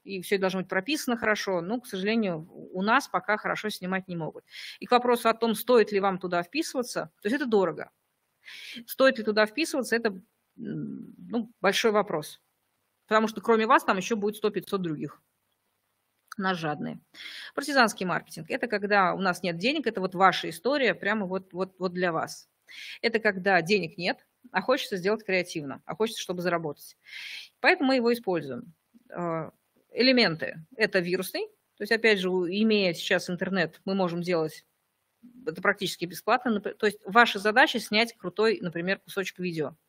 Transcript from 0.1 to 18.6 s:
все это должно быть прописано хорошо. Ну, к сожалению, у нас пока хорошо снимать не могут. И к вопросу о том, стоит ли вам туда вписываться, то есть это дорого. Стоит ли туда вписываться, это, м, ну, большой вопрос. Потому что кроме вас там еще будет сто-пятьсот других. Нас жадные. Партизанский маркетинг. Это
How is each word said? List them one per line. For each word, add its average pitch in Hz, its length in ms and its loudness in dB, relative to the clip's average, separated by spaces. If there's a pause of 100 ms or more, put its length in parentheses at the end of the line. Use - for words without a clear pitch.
все 202 140 0
это 185 60 0
должно 190 200 0
быть 185 80 -10
прописано 233 480 0
хорошо. 208 440 0
Ну, 220 180 -4
к - 80 -16
сожалению, 190 600 -2 (260)
у 185 80 -4
нас 233 260 2
пока 202 300 0
хорошо 196 320 -4
снимать 190 380 -6
не 175 80 -8
могут. - 280 -8 (360)
И - 60 -10
к - 60 2
вопросу 240 360 4
о 226 60 4
том, 233 200 0
стоит 220 380 4
ли 202 80 2
вам 190 180 0
туда 175 240 -2
вписываться, 240 680 -4 (120)
то 208 60 -4
есть 247 80 2
это 294 100 -2
дорого. 196 440 2 (960)
Стоит 262 300 2
ли 214 60 -6
туда 214 220 4
вписываться, 254 500 -2
это, 233 140 0 (480)
м, - 560 -10 (160)
ну, 226 220 -4 (100)
большой 196 300 2
вопрос. 190 480 -2 (680)
Потому 220 200 4
что 220 140 -8
кроме 226 240 4
вас 294 180 6
там 202 140 2
еще 185 180 -2
будет 208 200 -2
сто-пятьсот 202 460 -2
других. 151 380 -6 (1160)
Нас 185 200 0
жадные. 156 420 -6 (540)
Партизанский 269 520 2
маркетинг. 160 440 -6
Это - 180 -2